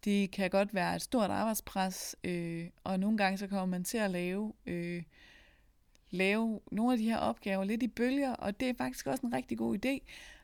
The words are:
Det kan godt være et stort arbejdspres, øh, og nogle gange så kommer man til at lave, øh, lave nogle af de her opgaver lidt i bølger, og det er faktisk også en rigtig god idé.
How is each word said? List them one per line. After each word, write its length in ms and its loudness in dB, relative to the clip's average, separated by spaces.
Det 260 2
kan 200 -2
godt 240 2
være 220 0
et 60 -4
stort 280 2
arbejdspres, 960 -2
øh, 420 -4
og 160 0
nogle 180 2
gange 200 2
så 80 -4
kommer 200 0
man 180 0
til 140 -2
at 120 2
lave, 420 -2
øh, 360 -4
lave 500 2
nogle 200 4
af 60 4
de 60 2
her 140 2
opgaver 460 0
lidt 180 0
i 60 2
bølger, 440 2
og 280 -4
det 80 0
er 100 0
faktisk 280 -4
også 200 -2
en 60 -2
rigtig 260 -2
god 280 0
idé. 120 0